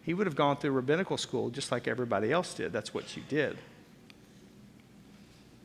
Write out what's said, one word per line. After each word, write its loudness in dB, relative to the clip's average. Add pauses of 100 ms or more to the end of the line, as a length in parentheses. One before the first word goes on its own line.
he -2
would 2
have -2
gone 4
through 0
rabbinical 2
school -2
just -6
like -2
everybody 2
else 0
did. -4
That's -4
what -6
you -10
did. 0 (2000)